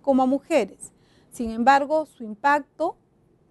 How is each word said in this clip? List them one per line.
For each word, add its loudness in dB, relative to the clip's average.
como 2
a 2
mujeres. -2
Sin -6
embargo, 0
su -18
impacto -2